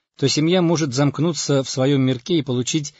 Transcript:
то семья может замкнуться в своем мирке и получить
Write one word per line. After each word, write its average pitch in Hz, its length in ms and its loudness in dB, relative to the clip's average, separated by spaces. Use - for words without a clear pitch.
то 139 120 0
семья 170 320 2
может 160 320 0
замкнуться 143 680 0
в - 60 -8
своем 135 340 2
мирке 131 340 -2
и 147 60 0
получить 131 560 -4